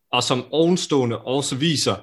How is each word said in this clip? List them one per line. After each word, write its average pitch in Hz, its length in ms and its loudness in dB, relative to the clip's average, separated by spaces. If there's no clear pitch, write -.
og 123 100 0
som 123 300 -2
ovenstående 151 680 2
også 135 380 -4
viser, 127 460 0